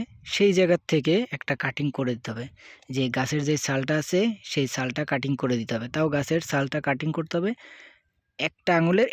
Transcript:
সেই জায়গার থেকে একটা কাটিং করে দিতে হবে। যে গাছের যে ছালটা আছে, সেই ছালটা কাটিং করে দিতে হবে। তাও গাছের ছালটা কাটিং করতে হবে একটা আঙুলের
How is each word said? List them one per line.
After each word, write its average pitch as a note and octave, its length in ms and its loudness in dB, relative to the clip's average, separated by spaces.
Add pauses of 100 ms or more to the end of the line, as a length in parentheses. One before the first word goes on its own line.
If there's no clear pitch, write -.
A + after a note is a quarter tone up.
(340)
সেই G3+ 240 6
জায়গার F#3 240 4 (100)
থেকে D#3 220 4 (220)
একটা - 180 -4 (100)
কাটিং C#3+ 220 -2 (100)
করে B2+ 200 0
দিতে - 160 -12
হবে। A#2 140 -8 (480)
যে C3 80 2 (140)
গাছের B2+ 320 0
যে D3+ 60 2 (120)
ছালটা C3+ 360 0
আছে, F3+ 180 0 (300)
সেই C#3 240 0
ছালটা B2+ 360 -4
কাটিং C#3 220 0 (100)
করে B2+ 180 2
দিতে A2+ 160 -6
হবে। A2+ 180 -6
তাও D#3 120 2 (100)
গাছের D#3+ 240 0 (100)
ছালটা C#3 280 -2 (100)
কাটিং D3+ 280 -2
করতে D#3+ 220 -6
হবে F#3+ 120 0 (880)
একটা - 320 -4 (100)
আঙুলের F#3 320 4